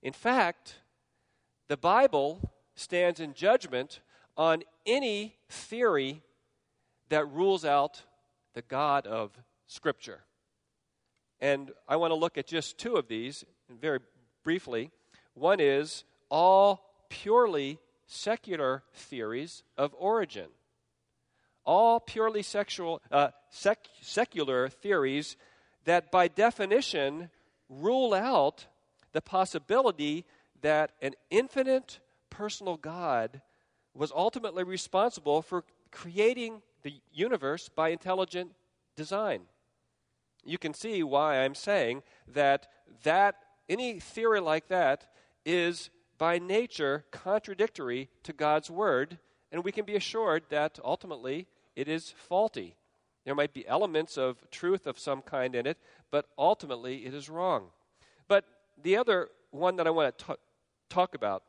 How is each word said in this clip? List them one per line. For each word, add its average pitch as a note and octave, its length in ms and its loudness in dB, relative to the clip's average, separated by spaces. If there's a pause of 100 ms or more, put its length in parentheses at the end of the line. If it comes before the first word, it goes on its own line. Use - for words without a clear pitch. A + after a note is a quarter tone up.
In - 120 -6
fact, A3+ 600 0 (920)
the D3 80 0
Bible E3+ 800 2 (200)
stands F3 460 0
in D3+ 140 -8
judgment D#3 680 0 (360)
on D#3+ 280 2 (240)
any A3 480 0 (120)
theory D#3 760 -2 (840)
that D3+ 200 0
rules F3 340 0
out C#3+ 380 2 (540)
the A#2+ 80 -10
God C#3+ 420 0
of G#2+ 260 -6 (360)
Scripture. - 540 -6 (1160)
And C#3 320 0 (160)
I D3+ 100 0
want E3 120 2
to E3 60 0
look D#3+ 240 -2
at - 80 -8
just - 320 -6
two A#3 160 -4
of C3 120 0
these A#2 380 -10 (240)
very C3 300 -4 (440)
briefly. D3 460 -4 (460)
One F3+ 240 4
is C#3+ 440 2 (280)
all F#3+ 760 4
purely F3+ 680 0 (300)
secular D#3 760 -4 (100)
theories B2 720 -10 (140)
of C#3+ 220 -2
origin. F3+ 480 -4 (1160)
All A3+ 360 6
purely A3 420 -2
sexual, F#3+ 600 -6 (100)
uh, C#3+ 180 4 (220)
sec-, - 360 -2 (140)
secular C3+ 680 -2
theories D3 680 -2 (480)
that E3+ 260 2
by F3+ 160 6
definition F#3+ 1040 0 (400)
rule G#3 460 2
out F#3+ 500 2 (460)
the D#3 100 -2
possibility F3 1040 0 (360)
that D3+ 300 2 (120)
an C3+ 100 -4 (160)
infinite C4 680 0 (320)
personal G3+ 460 -8
God C#3 640 -4 (540)
was C#3+ 160 -4
ultimately F#3 520 -2
responsible F3+ 800 -2
for F3+ 200 -6 (280)
creating A3 720 -2 (180)
the D3 140 -12 (180)
universe E3+ 560 -2
by D#3+ 200 0
intelligent F3+ 600 -4 (460)
design. E3 440 -4 (1040)
You E3+ 140 -8
can D3+ 160 -8
see G#3 300 -4
why C#3+ 340 2
I'm C3+ 180 0
saying C#3 460 -2 (260)
that, C#3 400 2 (360)
that G3 320 4 (340)
any A3 300 -4
theory A3+ 420 0
like D#3 260 -2
that D#3+ 400 0 (380)
is F3 460 -2 (260)
by E3+ 220 2
nature F3 720 -2
contradictory F#3 960 -4 (140)
to E3 100 -12
God's D3+ 360 0
word, E3+ 500 -2 (320)
and E3+ 120 -6
we G3 80 -4
can G#3 140 -6
be G#3 100 -6
assured F#3+ 540 -2
that D3+ 340 -2
ultimately D3 640 -6 (280)
it C3+ 120 -6
is D#3+ 300 -8
faulty. F3 580 -2 (500)
There C3+ 100 -4
might C#3+ 180 0
be - 140 -14
elements D#3 500 0
of C3 320 -4
truth F3+ 380 -4
of C3 100 -8
some C3+ 240 -6
kind B2+ 340 -4
in A#2+ 120 -2
it, E3 100 -4 (340)
but D3 140 0 (120)
ultimately C3+ 680 -2
it B2+ 80 -12
is C#3+ 160 -14
wrong. D#3+ 380 -2 (600)
But G3+ 180 4 (360)
the F3+ 160 4
other A3+ 320 2 (220)
one F3+ 240 0
that E3 120 2
I E3 40 4
want D#3 260 2
to - 80 -20
ta-, D3+ 100 -10 (540)
talk F3+ 260 0
about G#2 340 -4